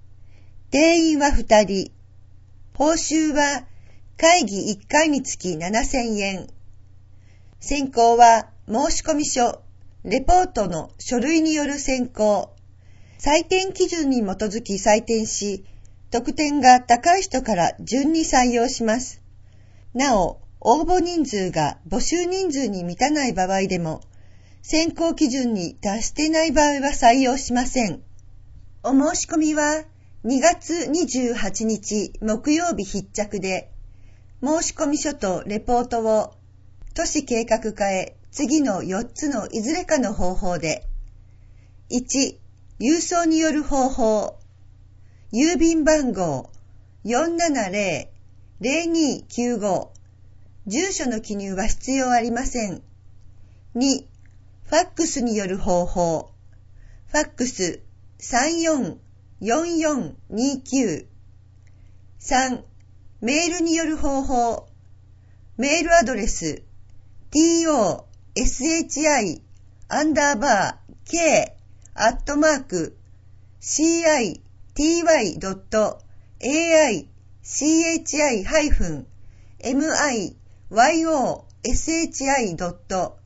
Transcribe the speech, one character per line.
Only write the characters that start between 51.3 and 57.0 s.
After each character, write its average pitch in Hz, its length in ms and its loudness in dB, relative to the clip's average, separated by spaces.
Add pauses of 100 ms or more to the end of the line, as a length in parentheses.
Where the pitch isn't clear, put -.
入 196 200 -8
は 185 120 -2
必 - 260 -2
要 262 200 0
あ 240 80 4
り 233 100 -2
ま 240 140 -4
せ 233 240 -4
ん。 156 140 -10 (920)
二、 262 320 0 (580)
フ 294 120 -2
ァ 349 60 6
ッ 359 40 -8
ク 330 220 -4
ス - 140 -4
に 233 120 -2
よ 202 140 -2
る 190 100 -4
方 180 260 2
法。 170 460 -2 (800)